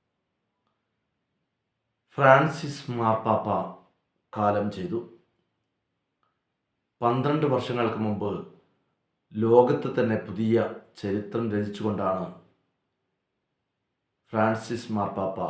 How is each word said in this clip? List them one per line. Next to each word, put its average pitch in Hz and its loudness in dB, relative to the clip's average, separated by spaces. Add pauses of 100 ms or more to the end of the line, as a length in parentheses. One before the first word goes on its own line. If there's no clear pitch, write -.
(2250)
ഫ്രാൻസിസ് 139 4
മാർപ്പാപ്പ 110 0 (920)
കാലം 104 0 (100)
ചെയ്തു. 90 -6 (2000)
പന്ത്രണ്ട് 139 0
വർഷങ്ങൾക്ക് 117 -2
മുമ്പ് 101 -2 (1120)
ലോകത്ത് 123 6
തന്നെ 110 2 (100)
പുതിയ 110 0 (340)
ചരിത്രം 104 -4
രചിച്ചുകൊണ്ടാണ് 98 -2 (2000)
ഫ്രാൻസിസ് 110 -2
മാർപ്പാപ്പ 98 -4 (100)